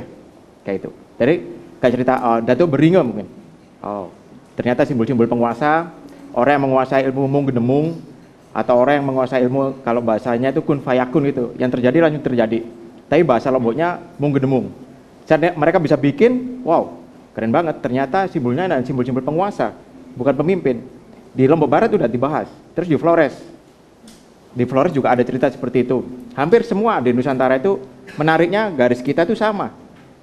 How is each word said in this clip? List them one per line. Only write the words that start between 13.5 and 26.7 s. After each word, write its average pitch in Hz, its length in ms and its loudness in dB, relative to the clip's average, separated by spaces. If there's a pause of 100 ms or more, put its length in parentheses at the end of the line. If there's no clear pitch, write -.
Lomboknya 131 480 -2 (160)
mung 143 160 0
gedemung. 127 400 0 (560)
Saya, 165 240 2
mereka 160 240 2
bisa 151 160 2
bikin, 147 720 0
wow, 156 320 -2 (400)
keren 113 160 -2
banget. 160 280 0
Ternyata 135 440 -2
simbolnya 156 400 -2
dan 151 160 0
simbol-simbol 127 400 -4
penguasa, 151 520 -2 (440)
bukan 127 160 0
pemimpin. 147 480 -2 (520)
Di 131 120 2
Lombok 151 240 4
Barat 208 240 2
udah 151 160 0
dibahas. 123 400 -4 (240)
Terus 175 160 -6
di 170 80 2
Flores. 160 400 2 (1160)
Di 123 160 -2
Flores 139 240 2
juga 123 240 2
ada 123 80 2
cerita 131 240 0
seperti 127 320 -2
itu. 123 240 -2 (320)
Hampir 175 240 4
semua 208 400 -2